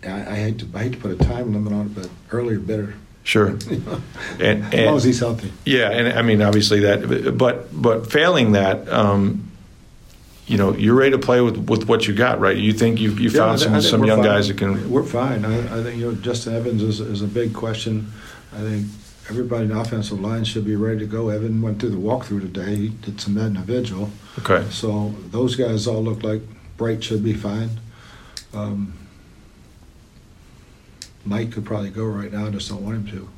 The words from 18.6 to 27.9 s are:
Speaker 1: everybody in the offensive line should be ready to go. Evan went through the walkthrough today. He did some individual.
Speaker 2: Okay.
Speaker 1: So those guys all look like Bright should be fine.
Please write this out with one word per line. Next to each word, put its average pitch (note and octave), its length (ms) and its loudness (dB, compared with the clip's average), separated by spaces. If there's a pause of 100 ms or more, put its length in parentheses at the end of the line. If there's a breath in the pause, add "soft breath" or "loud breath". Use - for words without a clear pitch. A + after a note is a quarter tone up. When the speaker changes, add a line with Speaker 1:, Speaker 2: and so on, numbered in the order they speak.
Speaker 1:
everybody A#2 340 -4
in G#2+ 60 0
the A2 100 -2
offensive A2 400 -4
line A2 240 -4
should G#2+ 220 -4
be G#2 100 -2
ready G#2+ 240 -2
to G#2+ 60 -6
go. A2 240 -4
Evan A2 320 -2
went G#2+ 180 -2
through A#2 120 -2
the G2 60 -4
walkthrough G#2 440 -2
today. F#2+ 340 -6
He G#2 140 -2
did G#2+ 320 -10
some G2+ 160 -2
individual. G#2 720 -2 (300 loud breath)
Speaker 2:
Okay. F#2 300 2
Speaker 1:
So G#2 440 -2 (180)
those A#2 240 0
guys A2+ 320 0
all A2 160 -2
look A2 200 -4
like A2 180 -2 (340)
Bright A2+ 260 -2
should A2 220 -2
be A2 100 0
fine. A2+ 460 -4 (760 loud breath)